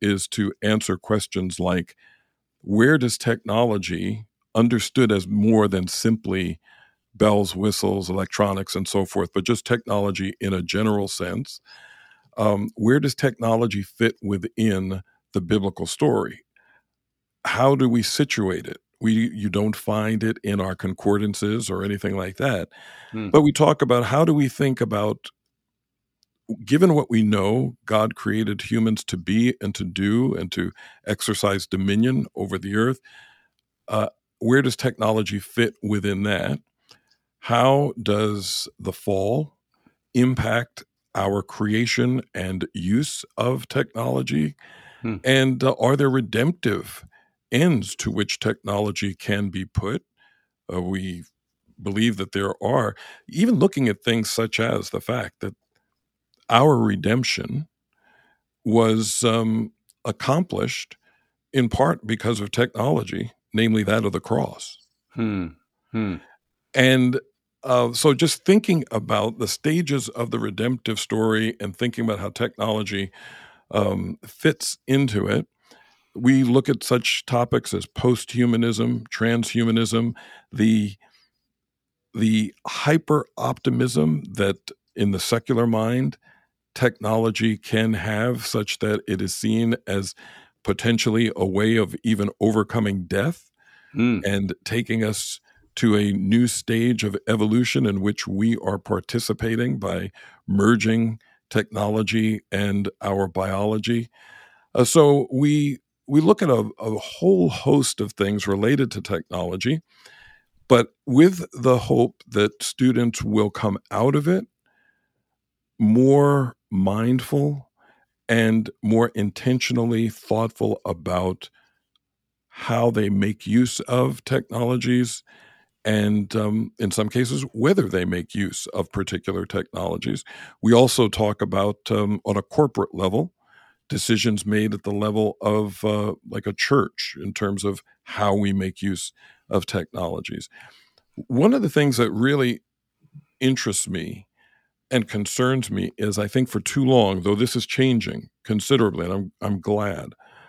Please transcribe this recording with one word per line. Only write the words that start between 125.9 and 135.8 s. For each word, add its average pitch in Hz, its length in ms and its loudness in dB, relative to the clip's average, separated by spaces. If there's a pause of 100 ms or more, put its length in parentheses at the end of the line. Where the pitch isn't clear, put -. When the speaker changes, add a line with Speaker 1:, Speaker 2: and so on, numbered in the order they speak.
Speaker 1:
um, 107 440 -2
in 101 100 -2
some 107 200 -2
cases, 123 340 -2 (100)
whether 135 340 2
they 90 180 -2
make 90 280 -6
use 101 340 -4
of - 240 -6
particular 92 540 -4
technologies. - 800 -4 (380)
We 113 120 6
also 120 360 6
talk 104 320 -2
about, 101 360 0 (140)
um, 104 340 0
on 101 120 0
a 98 40 0
corporate - 540 -2
level, 98 380 -2 (560)
decisions 107 560 0
made 107 280 0
at 98 100 -8
the 101 100 -4
level 107 480 0
of, 104 420 -2